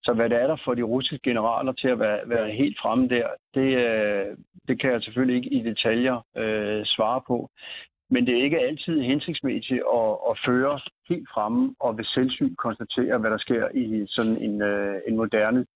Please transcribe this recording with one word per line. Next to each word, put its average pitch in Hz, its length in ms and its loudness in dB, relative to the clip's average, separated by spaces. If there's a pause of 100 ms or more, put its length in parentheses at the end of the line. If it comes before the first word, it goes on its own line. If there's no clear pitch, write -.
Så 127 100 0
hvad 117 180 2
det 120 120 4
er 131 40 2
der 151 180 0
for 127 100 0
de 120 80 -2
russiske 127 480 -2
generaler 117 420 0
til 131 160 -2
at 120 100 2
være, 107 300 0
være 113 220 0
helt 113 320 0
fremme 123 260 2
der, 120 180 2 (280)
det, 135 140 2 (200)
øh, 104 480 0 (320)
det 127 120 0
kan 131 120 2
jeg 113 100 0
selvfølgelig 123 340 0
ikke 123 140 -2
i 131 120 0
detaljer, 117 640 0 (100)
øh, 107 480 -2
svare 113 420 0
på. 120 240 -2 (600)
Men 123 160 4
det 123 120 2
er 127 40 4
ikke 147 180 2
altid 147 400 0
hensigtsmæssigt 127 840 -2 (120)
at, 113 180 2 (180)
at 110 160 -2
føre 131 340 2 (280)
helt 175 260 -4
fremme 120 460 0
og 113 180 0
ved 113 60 -4
selvsyn 131 500 0
konstatere, - 640 -2
hvad 110 120 0
der 107 80 0
sker 117 360 0
i 110 340 0
sådan 113 280 0
en, 104 260 -2
øh, 101 460 0
en 110 80 0
moderne 113 600 2